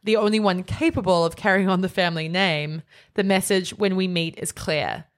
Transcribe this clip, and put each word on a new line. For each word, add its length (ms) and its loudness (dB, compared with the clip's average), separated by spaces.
the 120 2
only 220 2
one 240 0
capable 600 0
of 140 -2
carrying 320 2
on 120 2
the 80 -2
family 380 -2
name, 540 -2
the 100 0
message, 520 2
"When 200 0
we 120 0
meet," 300 -4
is 140 -8
clear. 540 -4